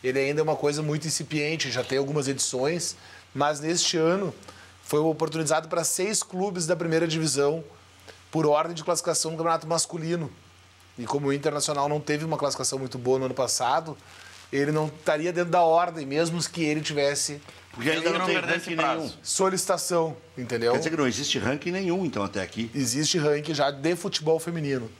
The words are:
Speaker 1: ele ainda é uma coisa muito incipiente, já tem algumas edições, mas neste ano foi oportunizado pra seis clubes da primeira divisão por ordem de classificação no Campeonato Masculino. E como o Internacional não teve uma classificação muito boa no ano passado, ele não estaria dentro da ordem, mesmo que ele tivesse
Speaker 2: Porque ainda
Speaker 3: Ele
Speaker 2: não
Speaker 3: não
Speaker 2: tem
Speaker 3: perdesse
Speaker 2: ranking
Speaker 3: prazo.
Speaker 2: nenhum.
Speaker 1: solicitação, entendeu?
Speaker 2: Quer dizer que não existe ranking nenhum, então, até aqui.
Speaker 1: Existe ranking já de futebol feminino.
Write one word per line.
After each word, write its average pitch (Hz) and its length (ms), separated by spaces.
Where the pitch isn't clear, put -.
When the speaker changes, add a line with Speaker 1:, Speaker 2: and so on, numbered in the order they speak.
Speaker 1:
ele 131 200
ainda 143 200
é 156 40
uma 156 100
coisa 147 260
muito 151 280
incipiente, 151 600
já 123 140
tem 131 160
algumas 143 300
edições, 139 680
mas 147 240
neste 160 380
ano 170 360
foi 151 160
oportunizado 156 680
pra 165 160
seis 190 400
clubes 185 460
da 180 80
primeira 165 320
divisão 156 560
por 156 160
ordem 156 300
de 156 80
classificação 165 480
no 165 40
Campeonato 160 300
Masculino. 165 640
E 120 80
como 139 220
o 139 60
Internacional 143 560
não 147 120
teve 147 240
uma 156 140
classificação 135 400
muito 135 180
boa 127 220
no 131 60
ano 127 100
passado, 135 640
ele 143 180
não 156 160
estaria 156 460
dentro 175 180
da 180 100
ordem, 165 460
mesmo 165 420
que 170 140
ele 151 180
tivesse 143 640
Speaker 2:
Porque 120 180
ainda 160 140
Speaker 3:
Ele 170 80
Speaker 2:
não 180 80
Speaker 3:
não 185 60
Speaker 2:
tem 175 100
Speaker 3:
perdesse 175 240
Speaker 2:
ranking 175 160
Speaker 3:
prazo. 156 240
Speaker 2:
nenhum. 131 200
Speaker 1:
solicitação, 175 960
entendeu? 117 320
Speaker 2:
Quer 127 80
dizer 160 120
que 160 60
não 147 120
existe 131 280
ranking 135 360
nenhum, 185 340
então, 107 160
até 98 180
aqui. 107 320
Speaker 1:
Existe 143 460
ranking 151 340
já 143 200
de 147 240
futebol 165 420
feminino. 147 500